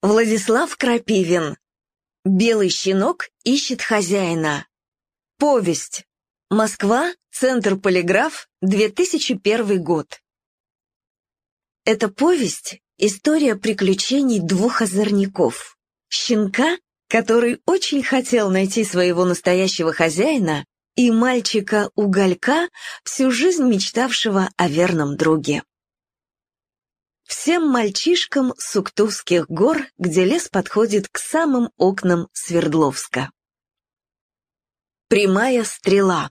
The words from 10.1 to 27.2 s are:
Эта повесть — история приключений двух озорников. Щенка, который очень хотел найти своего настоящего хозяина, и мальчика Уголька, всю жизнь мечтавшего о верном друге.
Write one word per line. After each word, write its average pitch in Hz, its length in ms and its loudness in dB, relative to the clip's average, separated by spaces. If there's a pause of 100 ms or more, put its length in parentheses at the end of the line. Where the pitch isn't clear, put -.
Эта 214 240 0
повесть — 269 720 -2 (160)
история 220 580 0
приключений 214 840 0
двух 190 420 0
озорников. 196 960 -2 (320)
Щенка, 240 680 -2 (280)
который 233 600 0
очень 311 340 0
хотел 247 480 0
найти 190 340 0
своего 180 400 0
настоящего 180 720 0
хозяина, 165 720 0 (300)
и 247 160 4
мальчика 226 840 0
Уголька, 202 760 0 (340)
всю - 260 0
жизнь 294 360 0
мечтавшего 214 920 0
о 175 100 0
верном 156 480 0
друге. 156 460 0 (1700)